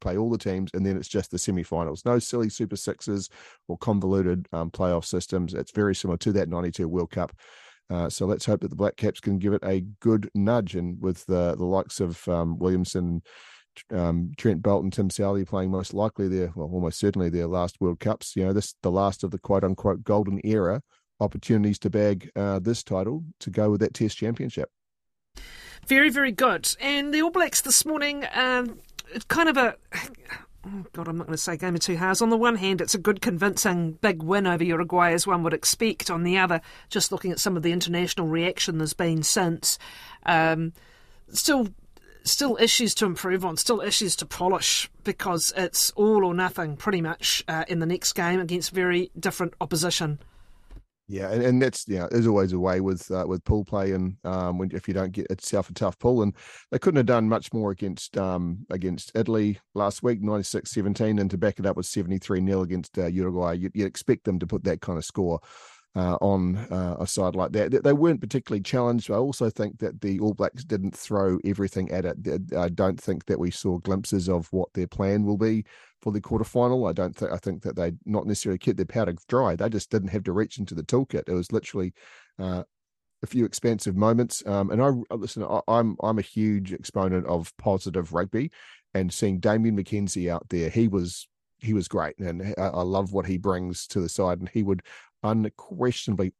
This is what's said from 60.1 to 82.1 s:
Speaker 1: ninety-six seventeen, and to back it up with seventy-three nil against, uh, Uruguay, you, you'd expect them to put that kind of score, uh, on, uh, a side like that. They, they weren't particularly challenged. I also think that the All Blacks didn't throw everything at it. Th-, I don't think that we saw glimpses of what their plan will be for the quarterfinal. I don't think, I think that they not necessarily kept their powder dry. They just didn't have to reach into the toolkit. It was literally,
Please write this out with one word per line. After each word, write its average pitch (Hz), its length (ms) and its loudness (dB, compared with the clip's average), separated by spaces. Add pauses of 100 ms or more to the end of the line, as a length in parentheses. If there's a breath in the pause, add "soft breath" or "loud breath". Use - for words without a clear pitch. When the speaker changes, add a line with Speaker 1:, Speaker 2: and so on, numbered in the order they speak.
Speaker 1:
ninety-six 104 520 -4
seventeen, 104 480 0
and 95 100 2
to 95 80 -2
back 98 220 0
it 95 60 0
up 92 100 0
with 90 100 -4
seventy-three 95 540 -2
nil 95 220 2
against, 90 360 -6
uh, 90 80 0
Uruguay, 90 460 0
you, 90 200 -4
you'd 104 140 -2
expect - 380 -2
them 92 160 0
to 87 80 -6
put 98 160 -4
that 85 160 0
kind 87 180 -4
of 80 60 -6
score, 85 340 -2 (560 loud breath)
uh, 90 260 2
on, 95 360 2 (160)
uh, 90 260 -4
a 90 80 -4
side 92 300 -2
like 92 160 -2
that. 104 180 0
They, 123 80 4
they 139 140 4
weren't 147 280 4
particularly 113 420 -4
challenged. 120 460 0
I 107 60 0
also 127 340 0
think 104 300 -4
that - 220 -6
the 98 180 0
All 104 160 2
Blacks 104 300 -2
didn't 98 320 -2
throw 98 480 0
everything 95 480 -2
at 90 120 -2
it. 87 200 -4
Th-, 90 160 -2 (180)
I 87 100 2
don't 92 320 0
think 87 260 -4
that - 120 0
we 90 140 -2
saw 90 260 -2
glimpses 95 500 -2
of 87 240 0
what 92 220 -2
their 90 140 -2
plan 101 360 2
will 104 140 2
be 110 260 2 (380 soft breath)
for 107 100 -2
the 101 80 0
quarterfinal. 123 640 2
I 85 60 0
don't 90 240 -2
think, - 160 -4
I 90 60 -4
think - 240 -6
that - 140 -4
they 85 160 0 (120)
not 107 220 -2
necessarily 101 320 -2
kept 107 180 0
their 92 80 0
powder 90 300 -2 (120)
dry. 120 300 2
They 104 140 0
just 104 180 -4
didn't 98 220 0
have 95 140 -4
to 92 80 -2
reach 104 260 -2
into 98 160 -6
the 80 80 -6
toolkit. - 480 0
It - 20 0
was 90 180 -2
literally, 98 440 -2 (440 loud breath)